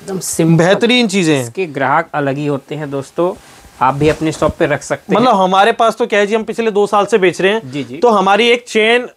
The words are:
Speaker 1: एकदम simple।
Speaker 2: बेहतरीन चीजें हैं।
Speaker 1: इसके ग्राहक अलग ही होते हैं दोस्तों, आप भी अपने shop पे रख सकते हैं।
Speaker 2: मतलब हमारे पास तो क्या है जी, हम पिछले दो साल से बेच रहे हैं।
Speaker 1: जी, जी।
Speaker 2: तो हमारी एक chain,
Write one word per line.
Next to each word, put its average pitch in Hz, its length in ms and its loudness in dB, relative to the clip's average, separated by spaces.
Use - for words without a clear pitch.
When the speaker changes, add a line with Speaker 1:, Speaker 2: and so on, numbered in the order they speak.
Speaker 1:
एकदम 190 180 -8
simple। 165 460 2
Speaker 2:
बेहतरीन 233 420 2
चीजें 175 280 0
हैं। 135 80 -2
Speaker 1:
इसके 120 220 -6
ग्राहक 143 480 -2
अलग 139 240 -2
ही 147 80 -6
होते 143 300 -6
हैं 147 160 -10
दोस्तों, 165 560 -6
आप 131 120 2
भी 143 160 2
अपने 156 220 -2
shop 151 240 -2
पे 170 100 0
रख 143 180 -2
सकते - 300 -6
हैं। 196 80 2
Speaker 2:
मतलब 247 140 4
हमारे 190 360 2
पास 226 240 0
तो 233 120 -4
क्या 202 120 0
है 208 80 2
जी, 208 80 -2
हम 220 80 -2
पिछले 226 280 -4
दो 202 160 0
साल 202 180 0
से 220 120 0
बेच 180 240 2
रहे 190 100 2
हैं। 214 200 -4
Speaker 1:
जी, 143 120 -6
जी। 120 140 -12
Speaker 2:
तो 233 120 2
हमारी 202 380 2
एक 240 200 0
chain, 226 500 0